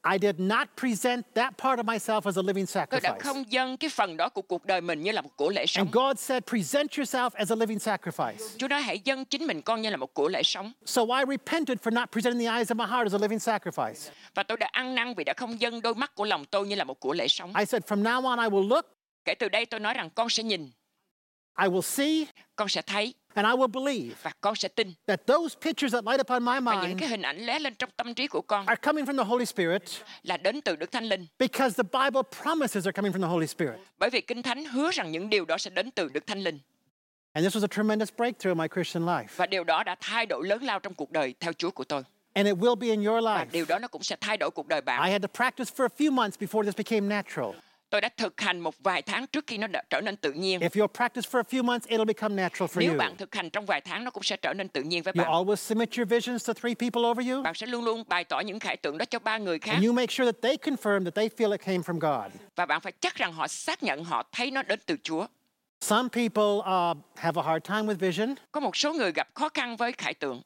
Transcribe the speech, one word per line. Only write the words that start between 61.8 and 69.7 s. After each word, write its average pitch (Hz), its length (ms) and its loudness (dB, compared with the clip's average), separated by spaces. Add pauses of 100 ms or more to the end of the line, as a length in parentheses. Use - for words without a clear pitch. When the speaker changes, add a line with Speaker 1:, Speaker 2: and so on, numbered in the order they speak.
Speaker 1:
God. 131 340 0 (240)
Speaker 2:
Và 175 100 0
bạn 151 140 2
phải 185 200 -10
chắc 359 140 -2
rằng 185 180 -2
họ 156 160 -2
xác - 340 -4
nhận 160 220 -2
họ 143 180 0 (100)
thấy 247 180 -2
nó 269 120 -2
đến 208 240 -2
từ 160 160 0
Chúa. 160 240 -4 (540)
Speaker 1:
Some 233 280 4
people, 226 340 2 (160)
uh, 175 380 2 (200)
have 165 260 0
a - 40 -2
hard 160 220 0
time 214 140 0
with 214 160 0
vision. 190 360 0 (180)
Speaker 2:
Có 302 80 -2
một - 160 -2
số 302 160 2
người 220 200 0
gặp 151 220 0
khó 302 200 0
khăn 240 220 -2